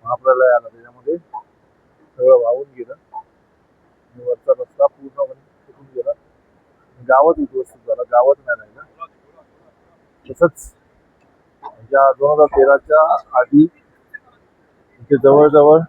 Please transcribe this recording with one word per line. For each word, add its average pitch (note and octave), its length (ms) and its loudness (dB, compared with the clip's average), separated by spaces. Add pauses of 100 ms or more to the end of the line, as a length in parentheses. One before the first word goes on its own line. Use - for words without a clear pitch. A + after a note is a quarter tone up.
महाप्रलय B2+ 500 -2
आला, A#2 120 -6
त्याच्यामध्ये B2 500 -14
सगळं - 1300 -4
वाहून B2 200 -4 (140)
गेलं A#2+ 160 -18 (200)
आणि - 1080 -20
वरचा B4 360 -6
रस्ता C#5 260 -4
पूर्णपणे C5 480 -8
सुकून - 520 -20 (100)
गेला. B4 160 -10 (880)
गावच C3+ 380 0
उद्ध्वस्त - 480 -12
झालं, A#2 240 -8
गावच B2+ 340 0
नाही - 140 -8
राहिलं. - 220 -20 (1500)
तसंच - 420 -4 (1200)
या C3+ 260 2
दोन C#3+ 120 -2
हजार D3+ 240 2
तेराच्या C#3 460 2 (380)
आधी C#3+ 240 2
इथे - 1600 -10
जवळजवळ D3 640 4